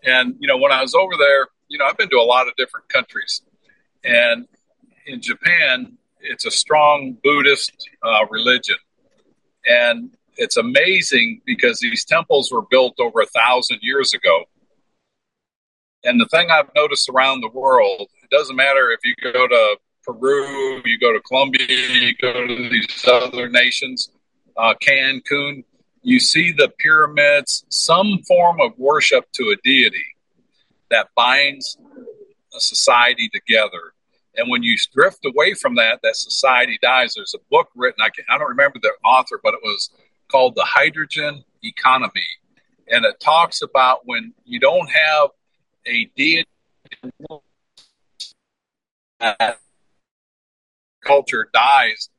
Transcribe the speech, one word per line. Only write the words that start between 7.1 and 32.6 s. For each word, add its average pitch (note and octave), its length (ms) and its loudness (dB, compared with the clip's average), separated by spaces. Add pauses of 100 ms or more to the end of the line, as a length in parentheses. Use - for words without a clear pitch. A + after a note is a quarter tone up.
Buddhist, C#3+ 640 0 (160)
uh, A2 260 0
religion. A#2 480 -2 (880)
And A#2+ 520 0 (200)
it's A#2+ 200 -4
amazing B2+ 880 0
because A#2+ 340 0
these A2+ 260 -6
temples D#3 460 0
were A#2 180 -4
built C3 300 2
over A2+ 220 -2
a G2+ 60 2
thousand A#2 540 0
years B2+ 320 -2
ago. F2 320 0 (1600)
And B2 160 2
the A#2 80 2
thing E3+ 240 2
I've D3+ 240 2
noticed D3 340 0
around C3 320 0
the A2 80 -8
world, A2+ 600 0 (140)
it - 60 -20
doesn't C3+ 260 0
matter C3+ 360 2
if A2+ 120 -4
you - 120 -2 (180)
go B2 140 2
to A2 300 2 (260)
Peru, C3+ 840 -4
you A2+ 140 -2
go A#2+ 140 2
to G#2+ 80 -2
Colombia, C3 460 -2
you B2 480 0
go B2 300 -4
to A#2+ 240 -6
these A#2+ 380 -4
other B2 420 0
nations, B2 600 -2 (460)
uh, A2+ 240 0
Cancun, C3+ 840 -2 (400)
you B2 160 4
see E3+ 320 2
the C#3+ 180 2
pyramids, D3 1000 0
some F#3+ 580 0
form F3 340 2
of A#2 160 -2
worship C3 540 0
to A2+ 180 -4
a G2+ 140 2
deity B2+ 420 2 (840)
that A2 240 0
binds C3+ 640 0 (760)
a - 40 -18
society A#2+ 720 0